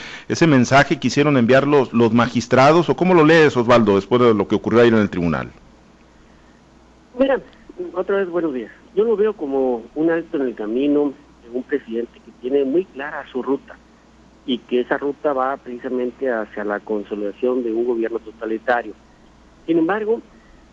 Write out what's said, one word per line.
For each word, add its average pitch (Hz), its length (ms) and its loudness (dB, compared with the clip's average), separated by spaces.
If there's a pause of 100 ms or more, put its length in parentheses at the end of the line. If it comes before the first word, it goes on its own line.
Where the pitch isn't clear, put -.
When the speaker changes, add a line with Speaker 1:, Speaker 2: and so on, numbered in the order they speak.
(280)
Speaker 1:
ese - 200 2
mensaje 135 460 4
que 143 60 -4
quisieron 147 360 2
enviar 127 320 4
los, 139 240 2
los 113 200 2
magistrados, 127 760 2
o 139 80 0
cómo 180 180 2
lo 160 100 6
lees, 156 320 4
Osvaldo, 117 380 4
después 110 260 2
de 120 140 6
lo 98 140 0
que 107 80 0
ocurrió 107 240 0
ayer 117 140 6
en 110 60 4
el 101 100 0
tribunal? 78 400 -4 (1700)
Speaker 2:
Mira, 262 220 2 (540)
otra 185 240 -4
vez, 196 120 -2
buenos 165 260 -2
días. 117 180 -8 (240)
Yo 202 80 2
lo 226 120 0
veo 208 180 0
como 131 500 -2 (100)
un 160 160 0
alto 165 280 -4
en 135 100 -2
el 110 80 -8
camino 139 560 -2 (320)
de 117 120 -20
un 127 60 -6
presidente 120 640 -8
que 113 160 -20
tiene 135 240 -2
muy 170 220 -2
clara 143 440 -14
su 127 120 -6
ruta, 131 340 -6 (720)
y 123 120 -4
que 123 220 -4
esa 135 180 -4
ruta 143 340 -4
va 131 260 -4
precisamente 123 760 -8
hacia 107 320 -8
la 101 160 -6
consolidación 107 800 -6
de 113 100 -6
un 117 120 -2
gobierno 113 340 -4
totalitario. 110 760 -6 (720)
Sin 170 100 0
embargo, 208 420 -2 (520)